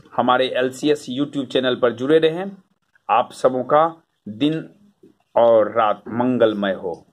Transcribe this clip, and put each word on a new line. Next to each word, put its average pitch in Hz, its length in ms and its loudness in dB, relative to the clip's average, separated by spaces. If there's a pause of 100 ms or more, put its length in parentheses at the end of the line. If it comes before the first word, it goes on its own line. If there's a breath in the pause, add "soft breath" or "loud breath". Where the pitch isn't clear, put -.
(160)
हमारे 123 320 2
एलसीएस 131 600 -2
YouTube 139 360 -6
channel 127 280 -2
पर 120 180 0
जुड़े 131 260 2
रहें। 165 340 -2 (580)
आप 113 220 2
सबों 127 320 0
का 156 380 0 (260)
दिन 151 420 -4 (680)
और 113 360 4
रात 107 360 0
मंगलमय 110 640 0
हो। 90 400 -8